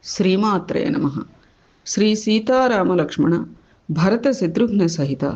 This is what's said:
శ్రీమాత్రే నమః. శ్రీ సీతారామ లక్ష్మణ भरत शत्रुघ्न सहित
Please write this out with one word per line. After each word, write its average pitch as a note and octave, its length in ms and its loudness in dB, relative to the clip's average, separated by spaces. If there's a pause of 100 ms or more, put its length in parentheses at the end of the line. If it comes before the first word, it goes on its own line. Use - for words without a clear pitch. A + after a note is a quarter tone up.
శ్రీమాత్రే F#3+ 840 0
నమః. C#3+ 300 -2 (680)
శ్రీ G#3+ 300 2
సీతారామ A3 800 2
లక్ష్మణ E3 520 0 (460)
भरत G3+ 360 2
शत्रुघ्न G3+ 600 0
सहित C#3 360 -4 (120)